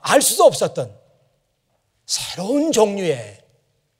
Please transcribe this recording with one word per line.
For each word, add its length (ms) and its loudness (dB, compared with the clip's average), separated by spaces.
알 200 2
수도 240 2
없었던 520 -2
새로운 640 -4
종류의 720 -2